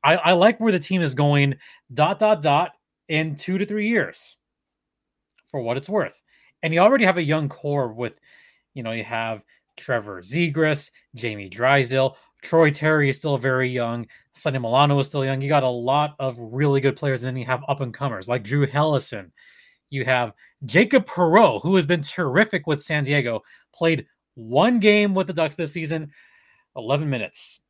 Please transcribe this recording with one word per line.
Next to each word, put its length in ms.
I, 140
I 160
like 260
where 120
the 80
team 220
is 140
going, 400
dot, 260
dot, 220
dot, 300
in 260
two 220
to 80
three 240
years, 480
for 100
what 160
it's 120
worth. 320
And 100
you 60
already 260
have 120
a 60
young 260
core 420
with, 280
you 100
know, 80
you 120
have 400
Trevor 460
Zegras, 720
Jamie 340
Drysdale, 680
Troy 280
Terry 400
is 80
still 200
very 320
young, 380
Sonny 260
Milano 400
is 80
still 180
young. 160
You 80
got 140
a 40
lot 520
of 200
really 400
good 160
players, 280
and 40
then 100
you 80
have 220
up-and-comers 600
like 160
Drew 240
Helleson. 640
You 160
have 280
Jacob 420
Perreault, 560
who 120
has 100
been 180
terrific 640
with 160
San 200
Diego, 380
played 320
one 440
game 360
with 120
the 60
Ducks 220
this 180
season, 380
eleven 340
minutes. 600